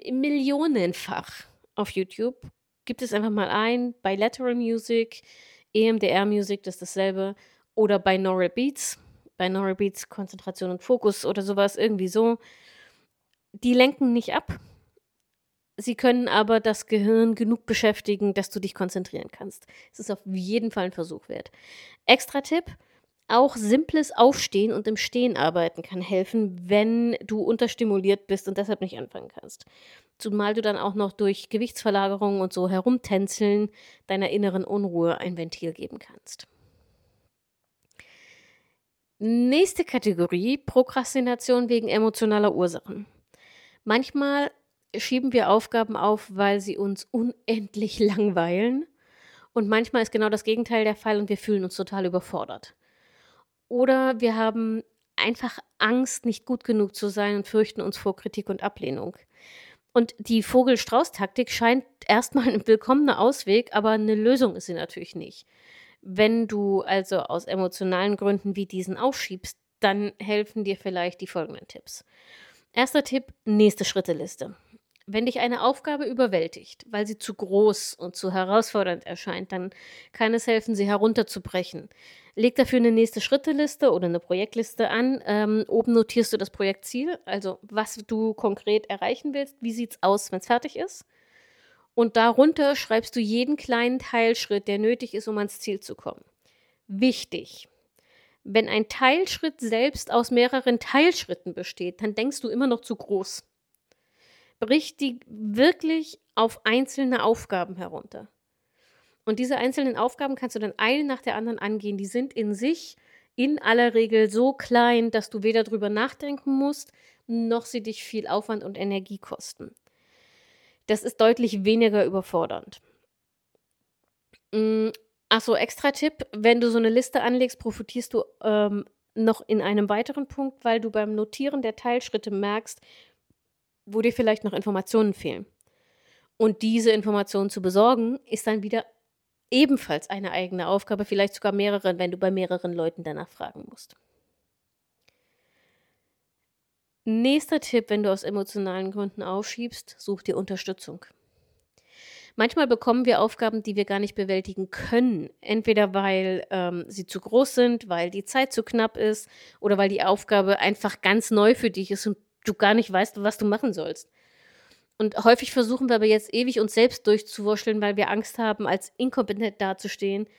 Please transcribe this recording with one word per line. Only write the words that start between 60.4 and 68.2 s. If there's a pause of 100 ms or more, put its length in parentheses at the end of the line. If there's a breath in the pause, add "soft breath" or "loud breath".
Vogel-Strauß-Taktik
scheint (220)
erstmal
ein
willkommener
Ausweg,
aber
eine
Lösung
ist
sie
natürlich
nicht. (560 soft breath)
Wenn
du
also
aus
emotionalen
Gründen